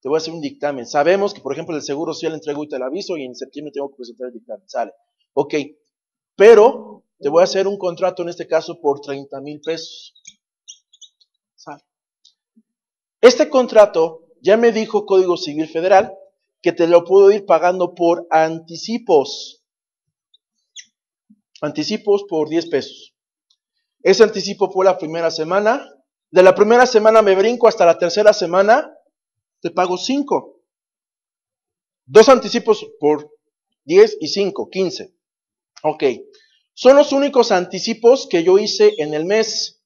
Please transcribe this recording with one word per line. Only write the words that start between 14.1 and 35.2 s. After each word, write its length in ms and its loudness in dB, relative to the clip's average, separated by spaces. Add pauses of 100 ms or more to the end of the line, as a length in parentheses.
ya 160 2
me 160 2
dijo 320 -4
Código 320 0
Civil 320 -8
Federal 440 0 (480)
que 120 -2
te 140 0
lo 180 4
puedo 260 6
ir 140 -2
pagando 500 0
por 340 -2
anticipos. 1300 -4 (2000)
Anticipos 680 -4
por 220 -4
diez 160 -4
pesos. 500 -8 (840)
Ese 200 4
anticipo 480 0
fue 140 -4
la 140 2
primera 340 -6
semana. 580 -4 (400)
De 140 4
la 100 6
primera 320 4
semana 360 4
me 140 2
brinco 340 2
hasta 160 0
la 120 4
tercera 360 2
semana, 640 0 (640)
te 100 -8
pago 260 -4
cinco. 640 -6 (1400)
Dos 220 6
anticipos 580 2 (140)
por 320 -2 (540)
diez 340 4
y 80 -10
cinco, 420 -6
quince. 460 -8 (680)